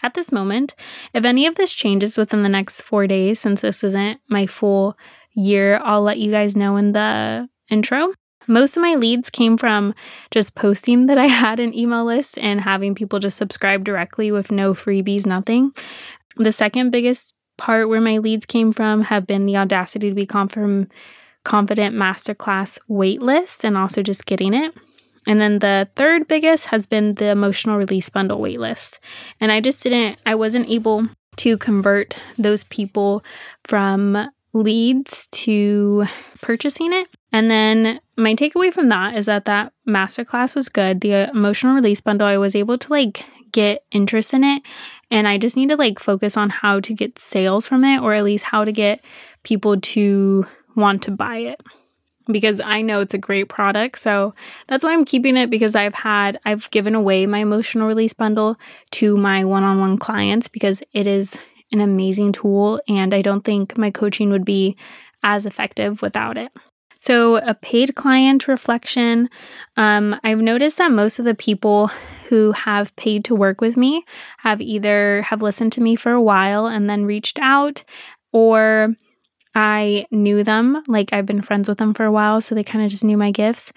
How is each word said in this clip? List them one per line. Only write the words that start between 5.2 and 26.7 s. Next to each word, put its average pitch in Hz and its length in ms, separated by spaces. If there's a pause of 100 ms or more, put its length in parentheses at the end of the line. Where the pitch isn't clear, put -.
year, 202 480
I'll 208 200
let 208 160
you 214 120
guys 208 240
know 202 220
in 202 160
the 214 560 (220)
intro. 254 420 (340)
Most 247 300
of 339 60
my 339 120
leads 247 360
came 226 260
from 208 380 (360)
just 214 240
posting 240 520
that 277 120
I 262 80
had 233 320
an 233 160
email 233 300
list 233 340
and 202 220
having 196 340
people 202 240
just 202 200
subscribe 196 440
directly 202 480
with 202 220
no 196 200
freebies, 196 540
nothing. 226 460 (640)
The 220 160
second 247 380
biggest 240 440 (220)
part 220 320
where 220 120
my 220 180
leads 220 280
came 226 260
from 214 320
have 202 220
been 196 200
the 202 100
Audacity 196 540
to 190 40
Be 202 120
Confirm-, 196 600 (560)
Confident 208 520
Masterclass 196 880
wait 196 340
list 277 440
and 208 120
also 190 260
just 196 240
getting 196 280
it. 311 180 (540)
And 214 140
then 208 180
the 196 380
third 311 320
biggest 320 380
has 214 200